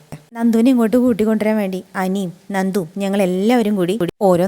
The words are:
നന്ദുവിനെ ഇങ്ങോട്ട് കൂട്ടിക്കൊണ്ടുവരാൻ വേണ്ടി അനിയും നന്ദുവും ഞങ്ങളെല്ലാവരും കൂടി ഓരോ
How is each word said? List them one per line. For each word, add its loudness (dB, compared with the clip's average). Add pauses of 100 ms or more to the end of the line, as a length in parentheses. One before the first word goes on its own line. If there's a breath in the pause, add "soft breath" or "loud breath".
(360)
നന്ദുവിനെ 2
ഇങ്ങോട്ട് 2
കൂട്ടിക്കൊണ്ടുവരാൻ 0
വേണ്ടി -4 (220)
അനിയും -4 (240)
നന്ദുവും -2 (140)
ഞങ്ങളെല്ലാവരും 0
കൂടി 0 (340)
ഓരോ 4